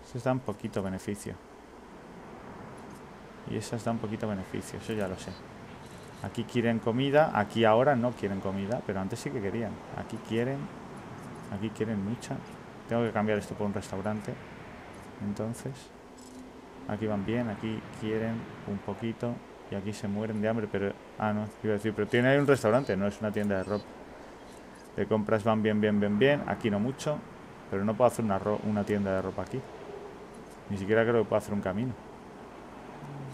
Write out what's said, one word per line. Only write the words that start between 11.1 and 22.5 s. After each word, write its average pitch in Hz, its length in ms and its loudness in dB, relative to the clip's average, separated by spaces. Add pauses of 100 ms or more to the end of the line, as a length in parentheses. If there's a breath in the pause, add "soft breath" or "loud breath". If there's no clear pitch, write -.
aquí 107 140 -2
quieren 107 340 -2
mucha. 123 320 -4 (520)
Tengo 117 140 4
que 110 100 2
cambiar 107 260 4
esto 101 160 -4
por 104 120 0
un 101 80 0
restaurante. 104 600 -2 (920)
Entonces, 110 460 -4 (1160)
aquí 107 180 -2
van 104 180 0
bien, 117 240 2
aquí 110 320 -2 (200)
quieren 110 400 0 (260)
un 101 120 -2
poquito. 113 560 -2 (360)
Y - 40 -4
aquí 101 180 -2
se 104 160 -4
mueren 107 320 0
de 107 80 4
hambre, 113 220 2
pero, 98 220 2 (260)
ah, 107 140 2
no, 107 140 0 (160)
iba 107 120 4
a - 20 4
decir, 107 180 0
pero 104 140 2
tiene 123 200 6
ahí 139 100 8
un 143 80 6
restaurante, 120 500 6